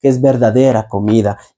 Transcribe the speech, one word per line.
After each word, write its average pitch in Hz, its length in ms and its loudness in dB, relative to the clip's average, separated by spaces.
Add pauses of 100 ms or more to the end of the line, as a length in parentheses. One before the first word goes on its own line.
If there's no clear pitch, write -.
que 139 80 0
es 127 140 -2
verdadera 120 680 0
comida, 104 500 -2 (200)